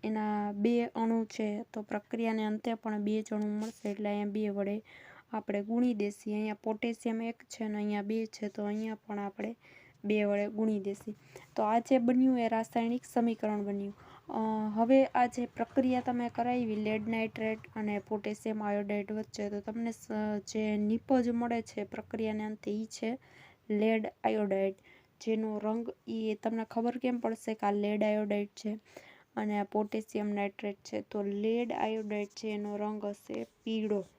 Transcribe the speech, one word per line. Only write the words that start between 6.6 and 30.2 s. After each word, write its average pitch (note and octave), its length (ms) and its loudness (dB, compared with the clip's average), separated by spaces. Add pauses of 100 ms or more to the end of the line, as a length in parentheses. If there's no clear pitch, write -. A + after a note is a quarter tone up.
એક A3+ 220 -4
છે - 200 -8
અને G#3+ 120 -4
અહીંયા G#3 260 0
બે A3 240 -2
છે, A3 220 -8
તો G#3 160 -6
અહીંયા G#3+ 320 -2
પણ G#3 240 -8
આપણે G#3 360 -6 (500)
બે G#3 180 4
વડે G3+ 240 2
ગુણી G#3+ 320 2
દેશી. G3+ 360 -6 (400)
તો A3 80 2
આ A3 160 4
જે C4 180 4
બન્યું B3+ 420 6
એ A#3 80 2
રાસાયણિક A#3 580 0
સમીકરણ A3 580 2
બન્યું. G3+ 340 -4 (320)
અ, A3 460 0
હવે C4 300 8
આ B3 200 4
જે A#3+ 200 -2
પ્રક્રિયા B3+ 560 2
તમે A#3+ 280 0
કરાવી A#3+ 460 0
લેડ G#3+ 340 0
નાઇટ્રેટ A3 500 0 (160)
અને G#3 240 -2
પોટેશિયમ G#3+ 640 -4
આયોડાઇડ G#3 480 -2
વચ્ચે, G#3+ 380 -4
તો G3+ 100 -4
તમને A3+ 320 -4
સ-, - 160 -14 (400)
જે G#3+ 300 0
નીપજ A3+ 520 2
મળે A#3 320 0
છે - 220 -8
પ્રક્રિયાને A3 600 -4
અંતે G#3+ 280 -6
ઈ G#3+ 140 -2
છે A3+ 320 -4 (520)
લેડ G#3+ 420 4 (120)
આયોડાઇડ, G3 520 2 (460)
જેનો A3 360 0
રંગ A3 320 -2 (180)
ઈ A3 360 -2
તમને A3+ 280 0
ખબર A#3+ 260 0
કેમ B3 220 0
પડશે A3+ 340 -2
કે A3 120 -4
આ G3+ 60 4
લેડ G#3 320 2
આયોડાઇડ G#3 440 2
છે? G#3+ 320 -6 (560)
અને G#3 240 0
આ G3+ 40 0
પોટેશિયમ G#3+ 640 -2